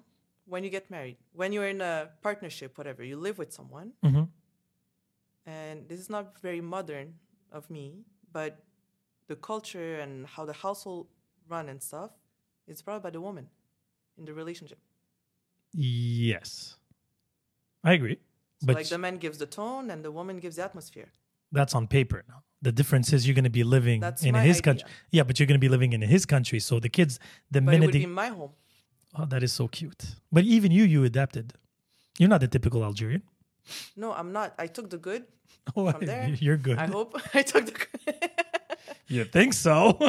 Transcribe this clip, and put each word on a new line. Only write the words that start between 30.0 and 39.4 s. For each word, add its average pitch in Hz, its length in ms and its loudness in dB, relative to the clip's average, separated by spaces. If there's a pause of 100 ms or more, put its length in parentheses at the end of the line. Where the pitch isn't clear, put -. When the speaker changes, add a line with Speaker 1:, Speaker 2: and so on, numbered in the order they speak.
Speaker 2:
But 165 120 8
even 214 280 6
you, 196 120 8
you 156 220 6
adapted. 123 480 -2 (640)
You're 175 100 8
not 190 120 6
the 127 140 4
typical 117 280 2
Algerian. 110 400 -4 (720)
Speaker 1:
No, 214 180 -8
I'm 175 200 -8
not. 208 260 -6
I 165 80 -8
took 196 220 -14
the 175 80 -12
good 202 260 -10 (260)
Speaker 2:
<laughs> - 260 -12
Oh, 190 160 0
Speaker 1:
from - 120 -4
Speaker 2:
I, - 20 -6
Speaker 1:
there. 196 220 -6 (180)
Speaker 2:
you're 151 120 4
good. 131 200 -2
Speaker 1:
I 160 100 -2
hope 208 240 -6 (140)
<laughs> - 80 -14
I 277 100 4
took 269 220 2
the - 60 -10
good. - 500 -8
<laughs> 349 140 -6 (760)
Speaker 2:
You 120 140 0
think 220 280 4